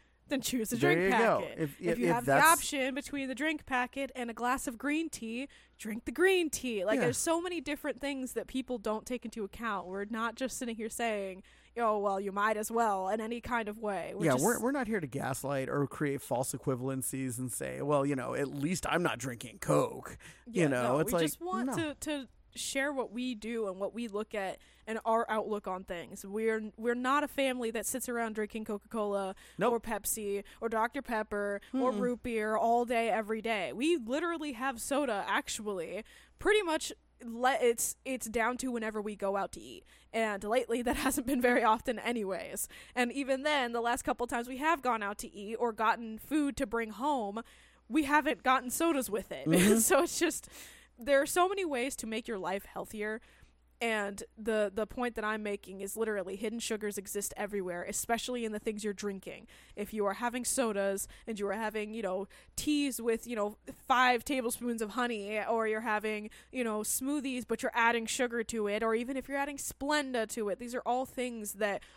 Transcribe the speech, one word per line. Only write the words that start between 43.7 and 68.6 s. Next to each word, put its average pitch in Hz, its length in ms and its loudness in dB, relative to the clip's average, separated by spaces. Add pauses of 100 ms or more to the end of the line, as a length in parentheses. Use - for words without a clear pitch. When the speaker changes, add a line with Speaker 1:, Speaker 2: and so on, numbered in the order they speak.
Speaker 1:
the 233 80 0
last 233 220 2
couple 247 220 0
times 240 220 -4
we 262 100 -8
have 311 240 2
gone 226 220 2
out 202 160 -4
to 226 120 -12
eat 208 260 -8
or 233 160 2
gotten 220 440 0
food 285 400 0
to 277 80 0
bring 220 260 -2
home, 226 500 -2 (480)
we 285 160 2
haven't 285 360 2
gotten 262 300 4
sodas 285 400 2
with 190 200 -4
it. 139 160 -4
<laughs> - 0 -
Speaker 2:
Mm-hmm. 180 320 8
Speaker 1:
So 277 240 6
it's - 140 -2
just, - 300 0 (500)
there 277 240 4
are 302 60 0
so 359 220 4
many 392 160 0
ways 269 320 -2
to 220 100 -8
make 220 200 -4
your 220 120 -4
life 185 260 -2
healthier. 214 540 -6 (600)
And 208 440 -2 (120)
the, 214 380 0
the 208 140 -2
point 247 260 -4
that 220 100 -4
I'm 214 200 -2
making 202 380 -6
is 196 140 -8
literally 208 400 -2
hidden 220 220 -4
sugars 214 400 -4
exist 202 400 -4
everywhere, 190 500 -4
especially 233 560 -2
in 220 80 -2
the 214 60 -4
things 214 260 -4
you're 214 80 0
drinking. 196 540 -8 (300)
If 208 180 -6
you 214 140 2
are 196 80 2
having 240 300 -2
sodas 196 640 0 (200)
and 220 120 -6
you 202 80 0
are 202 60 0
having, 214 400 -4
you 226 80 -4
know, 190 260 -2 (280)
teas 285 440 2
with, 226 280 0
you 240 80 -4
know, 208 220 -2 (300)
five 247 380 6
tablespoons 240 560 0
of 208 100 -2
honey, 214 560 -2
or 226 200 2
you're 220 140 0
having, 214 500 -2 (200)
you 254 120 -2
know, 214 160 0
smoothies, 262 680 -2
but 226 140 -2
you're 262 140 0
adding 226 320 4
sugar 240 380 0
to 220 200 -2